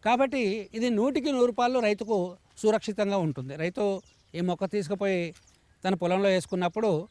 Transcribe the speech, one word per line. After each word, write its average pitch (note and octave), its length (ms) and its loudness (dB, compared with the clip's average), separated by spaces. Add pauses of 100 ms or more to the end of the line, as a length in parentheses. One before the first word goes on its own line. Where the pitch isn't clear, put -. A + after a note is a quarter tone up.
కాబట్టి A3+ 680 0
ఇది A#3+ 160 0
నూటికి B3+ 420 0
నూరు B3 200 2
పాళ్ళు B3 260 2
రైతుకు G#3 580 0 (220)
సురక్షితంగా G#3+ 580 0
ఉంటుంది. C#3 400 -2
రైతు F#3 460 -2 (320)
ఈ E3 60 -6
మొక్క F3+ 240 -2
తీసుకుపోయి F#3 720 -2 (500)
తన F#3 100 2
పొలంలో F3+ 340 2
వేసుకున్నప్పుడు F#3 840 0